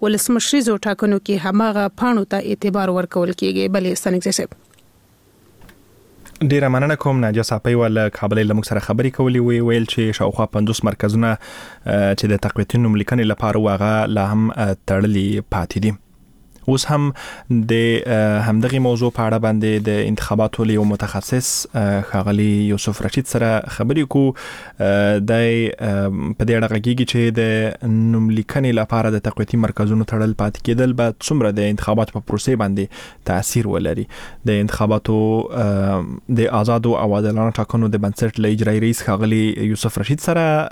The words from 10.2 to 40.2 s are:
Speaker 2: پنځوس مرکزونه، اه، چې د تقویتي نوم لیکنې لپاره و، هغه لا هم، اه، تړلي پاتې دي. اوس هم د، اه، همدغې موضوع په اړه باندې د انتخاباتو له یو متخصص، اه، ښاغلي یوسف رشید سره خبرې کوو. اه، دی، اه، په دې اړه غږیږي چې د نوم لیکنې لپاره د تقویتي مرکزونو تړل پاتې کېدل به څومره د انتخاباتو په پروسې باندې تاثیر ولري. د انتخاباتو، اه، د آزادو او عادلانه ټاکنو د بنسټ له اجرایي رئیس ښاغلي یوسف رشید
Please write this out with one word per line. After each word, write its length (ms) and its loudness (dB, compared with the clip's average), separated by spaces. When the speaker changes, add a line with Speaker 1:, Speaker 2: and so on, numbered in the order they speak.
Speaker 2:
پنځوس 280 0
مرکزونه، 420 0
اه، 880 -2
چې 100 -2
د 120 2
تقویتي 420 -2
نوم 180 4
لیکنې 380 0
لپاره 240 0
و، 100 2
هغه 380 2
لا 260 0
هم، 180 2
اه، 260 -2
تړلي 540 0
پاتې 240 -4
دي. 140 2
اوس 240 0
هم 220 0
د، 220 2
اه، 340 2
همدغې 240 2
موضوع 360 2
په 180 -2
اړه 100 2
باندې 500 0
د 0 -
انتخاباتو 580 -2
له 80 2
یو 120 2
متخصص، 880 -2
اه، 260 0
ښاغلي 540 0
یوسف 340 -2
رشید 240 -2
سره 340 0
خبرې 400 -2
کوو. 320 2
اه، 840 0
دی، 500 2
اه، 400 -2
په 60 0
دې 60 0
اړه 220 2
غږیږي 320 0
چې 140 -2
د 20 0
نوم 420 4
لیکنې 500 0
لپاره 300 0
د 80 0
تقویتي 380 -2
مرکزونو 480 2
تړل 380 -2
پاتې 240 -4
کېدل 260 2
به 300 0
څومره 240 0
د 140 0
انتخاباتو 600 0
په 120 -14
پروسې 260 0
باندې 280 -2
تاثیر 420 -2
ولري. 420 -2
د 40 2
انتخاباتو، 1040 0
اه، 520 0
د 100 2
آزادو 560 2
او 180 0
عادلانه 360 0
ټاکنو 380 0
د 80 0
بنسټ 420 -2
له 100 2
اجرایي 320 2
رئیس 220 0
ښاغلي 560 0
یوسف 400 -2
رشید 220 -2